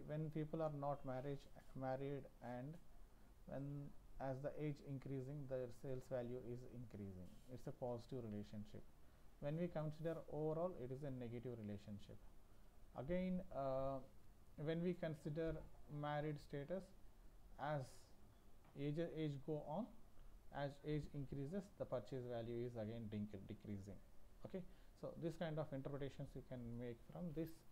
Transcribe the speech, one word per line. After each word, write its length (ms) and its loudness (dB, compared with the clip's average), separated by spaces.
when 220 2
people 320 2
are 180 4
not 260 2
marriage, 380 2
married, 440 2
and 320 -2
when 420 0
as 200 2
the 160 2
age 200 4
increasing, 640 0
their 180 2
sales 280 2
value 300 2
is 100 0
increasing. 540 -4
It's 140 -4
a 60 0
positive 580 0
relationship. 500 -2
When 180 4
we 80 6
consider 480 2
overall, 400 4
it 80 0
is 140 -2
a 80 2
negative 480 -2
relationship. 560 -4
Again, 440 4
uh, 460 4
when 260 4
we 120 6
consider 640 2
married 380 4
status, 440 0
as 200 4
age, 180 4
age 300 4
go 220 4
on, 180 2
as 140 4
age 160 6
increases, 500 2
the 80 2
purchase 460 2
value 340 2
is 100 0
again 360 2
dec-, 360 0
decreasing. 520 -2
Okay, 180 -2
so 220 -2
this 140 2
kind 240 2
of 140 2
interpretations 600 0
you 160 -4
can 100 -2
make 180 0
from 140 -2
this 140 2